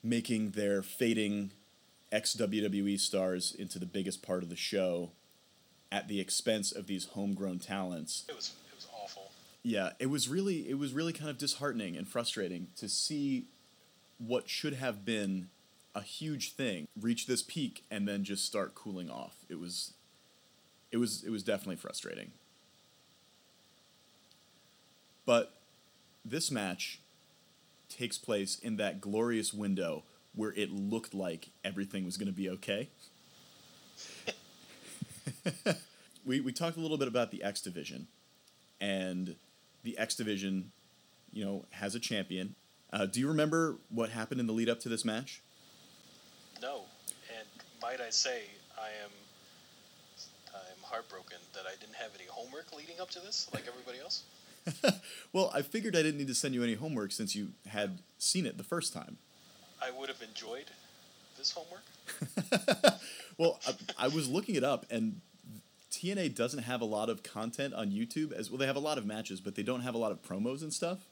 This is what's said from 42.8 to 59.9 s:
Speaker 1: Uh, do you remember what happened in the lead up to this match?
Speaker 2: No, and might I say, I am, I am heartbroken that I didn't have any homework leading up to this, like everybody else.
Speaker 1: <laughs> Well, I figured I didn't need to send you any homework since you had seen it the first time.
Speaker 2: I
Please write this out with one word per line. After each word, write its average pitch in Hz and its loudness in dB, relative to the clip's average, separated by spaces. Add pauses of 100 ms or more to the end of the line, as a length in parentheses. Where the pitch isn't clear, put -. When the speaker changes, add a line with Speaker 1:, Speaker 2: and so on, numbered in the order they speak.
Speaker 1:
Uh, 98 4
do 101 0
you 131 4
remember 156 4 (100)
what 113 0
happened 117 -2
in 120 2
the 110 2
lead 113 4
up 117 4
to - -6
this 113 0
match? 117 -2 (1160)
Speaker 2:
No, 135 -4 (540)
and 107 -12 (340)
might 123 -2
I 117 -4
say, 123 2 (360)
I 110 -6 (160)
am, 104 -12 (1400)
I 98 -10
am 95 -14
heartbroken 92 -10 (160)
that 95 -10
I 95 -6
didn't 107 -16
have 113 -8
any - -16
homework 131 -10
leading 156 -12
up 370 -6
to 370 -8
this, 202 -4
like - -6
everybody 123 -10
else. 156 -6 (420)
Speaker 1:
<laughs> 190 4 (300)
Well, 185 4
I 143 2
figured 208 0
I 160 8
didn't 151 4
need 139 0
to 120 0
send 135 2
you 123 4
any 117 4
homework 113 0
since 101 -2
you 104 -2 (180)
had 101 0 (200)
seen 185 4
it - -2
the - -6
first - 0
time. - -8 (680)
Speaker 2:
I 127 -2